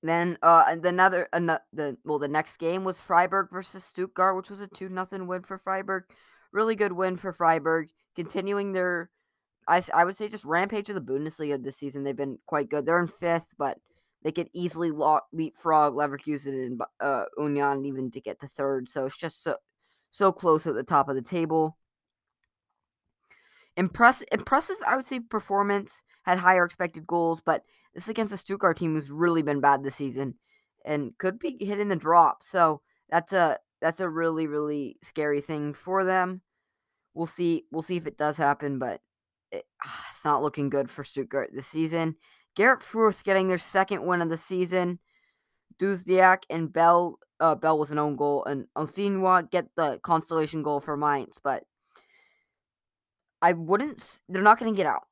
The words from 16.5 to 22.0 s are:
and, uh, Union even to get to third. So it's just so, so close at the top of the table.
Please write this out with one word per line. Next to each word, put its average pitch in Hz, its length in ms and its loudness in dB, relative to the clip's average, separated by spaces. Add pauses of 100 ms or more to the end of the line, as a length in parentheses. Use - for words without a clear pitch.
and, 120 180 -8 (160)
uh, 135 280 -2 (100)
Union 143 480 0
even 131 280 -6
to 131 100 -14
get - 180 -10
to 139 80 -16
third. 135 400 -4
So 139 160 -6
it's 135 140 -8
just - 240 -8
so, 160 140 -4 (520)
so 190 240 4
close 165 340 4
at 147 80 -2
the 117 80 -4
top 139 280 2
of 135 40 0
the 131 60 -2
table. 160 560 -2 (2000)